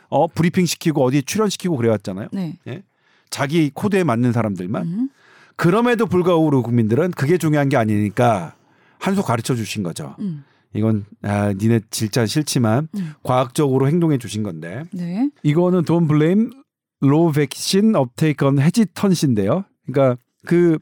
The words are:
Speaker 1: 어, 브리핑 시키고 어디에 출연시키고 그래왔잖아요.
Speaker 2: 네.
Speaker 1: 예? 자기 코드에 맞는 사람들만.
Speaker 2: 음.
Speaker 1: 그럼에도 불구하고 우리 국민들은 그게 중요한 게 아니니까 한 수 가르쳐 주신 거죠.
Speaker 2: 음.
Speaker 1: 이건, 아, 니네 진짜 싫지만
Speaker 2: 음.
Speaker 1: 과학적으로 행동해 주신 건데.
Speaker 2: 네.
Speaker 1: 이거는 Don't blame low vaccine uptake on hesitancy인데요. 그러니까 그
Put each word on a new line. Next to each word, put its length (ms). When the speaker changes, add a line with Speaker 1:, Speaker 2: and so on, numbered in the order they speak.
Speaker 1:
어, 180
브리핑 380
시키고 380
어디에 180
출연시키고 560
그래왔잖아요. 540
Speaker 2:
네. 260
Speaker 1:
예? 160
자기 440
코드에 300
맞는 300
사람들만. 500
Speaker 2:
음. 260
Speaker 1:
그럼에도 520
불구하고 380
우리 160
국민들은 500
그게 260
중요한 320
게 80
아니니까 800
한 160
수 80
가르쳐 320
주신 280
거죠. 360
Speaker 2:
음. 240
Speaker 1:
이건, 320
아, 300
니네 280
진짜 340
싫지만 720
Speaker 2:
음. 180
Speaker 1:
과학적으로 640
행동해 300
주신 260
건데. 480
Speaker 2:
네. 380
Speaker 1:
이거는 400
Don't 240
blame 420
low 300
vaccine 640
uptake 480
on 120
hesitancy인데요. 1040
그러니까 320
그 360